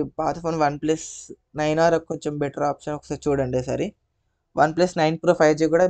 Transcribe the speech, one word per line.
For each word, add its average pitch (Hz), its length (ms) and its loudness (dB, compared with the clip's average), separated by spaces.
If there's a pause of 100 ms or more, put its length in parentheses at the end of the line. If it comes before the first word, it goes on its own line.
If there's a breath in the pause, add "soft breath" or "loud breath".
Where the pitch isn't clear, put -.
(200)
పాత 147 140 -2 (100)
ఫోన్, 165 220 -2
OnePlus 151 380 -2 (580)
నైన్ 156 220 0
ఆర్ 165 120 4 (140)
కొంచెం 151 320 -6
బెటర్ 143 280 -4
ఆప్షన్, 151 280 -8
ఒకసారి - 300 -10
చూడండి 131 320 0
ఒకసారి. 127 280 -4 (760)
OnePlus 175 380 0
నైన్ 160 200 2
Pro 170 200 4
ఫైవ్ 156 180 6
జీ 160 160 4
కూడా 185 140 4